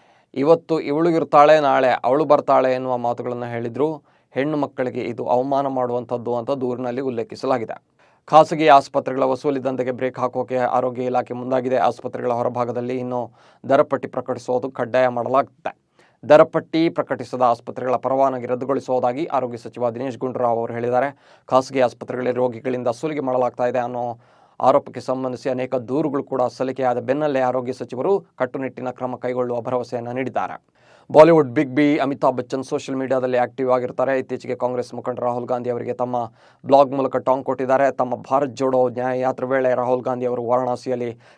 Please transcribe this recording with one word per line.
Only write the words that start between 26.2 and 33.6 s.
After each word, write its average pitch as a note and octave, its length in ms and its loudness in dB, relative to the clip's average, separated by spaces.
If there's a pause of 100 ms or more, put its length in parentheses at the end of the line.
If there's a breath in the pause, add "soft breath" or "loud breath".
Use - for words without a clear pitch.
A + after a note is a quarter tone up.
ಕೂಡ C3 180 -2
ಸಲ್ಲಿಕೆಯಾದ B2+ 560 -2
ಬೆನ್ನಲ್ಲೇ C3+ 420 0
ಆರೋಗ್ಯ B2+ 320 -2
ಸಚಿವರು C3 480 -2
ಕಟ್ಟುನಿಟ್ಟಿನ C3 680 -6
ಕ್ರಮ B2+ 260 -8
ಕೈಗೊಳ್ಳುವ B2 440 -4
ಭರವಸೆಯನ್ನ B2 480 -6
ನೀಡಿದ್ದಾರೆ. A#2+ 540 -6 (500 soft breath)
ಬಾಲಿವುಡ್ D#3 360 10
ಬಿಗ್ B2+ 260 -2
ಬಿ D3 240 4
ಅಮಿತಾಬ್ C3+ 380 0
ಬಚ್ಚನ್ B2+ 280 -4
ಸೋಷಿಯಲ್ C3+ 340 -6
ಮೀಡಿಯಾದಲ್ಲಿ B2+ 400 0
ಆಕ್ಟಿವ್ B2 320 0